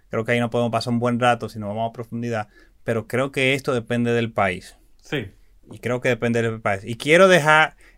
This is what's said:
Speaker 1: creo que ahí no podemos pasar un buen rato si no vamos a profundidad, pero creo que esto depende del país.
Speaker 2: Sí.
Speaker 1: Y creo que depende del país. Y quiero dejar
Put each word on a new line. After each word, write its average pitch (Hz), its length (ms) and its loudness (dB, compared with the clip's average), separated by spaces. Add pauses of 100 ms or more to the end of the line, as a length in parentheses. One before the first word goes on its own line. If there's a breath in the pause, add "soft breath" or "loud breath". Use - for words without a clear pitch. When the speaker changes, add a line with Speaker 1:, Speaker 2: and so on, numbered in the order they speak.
Speaker 1:
creo 113 160 -4
que 123 80 -2
ahí 120 80 2
no 120 80 -2
podemos 120 240 -2
pasar 120 200 -2
un 117 80 0
buen 120 200 -2
rato 120 300 0
si 113 80 -14
no 104 100 -10
vamos 113 220 -6
a - 20 -20
profundidad, 117 560 -8 (340 soft breath)
pero 113 240 -4
creo 135 240 -2
que 135 240 0
esto 139 200 -4
depende 120 380 -2
del 117 200 -2
país. 95 440 -4 (260)
Speaker 2:
Sí. 110 300 -8 (380)
Speaker 1:
Y - 100 -18
creo 123 200 -4
que 131 80 0
depende 117 320 0
del 113 200 -4
país. 101 240 -4
Y 117 120 -8
quiero 170 320 6
dejar 156 480 4 (220 soft breath)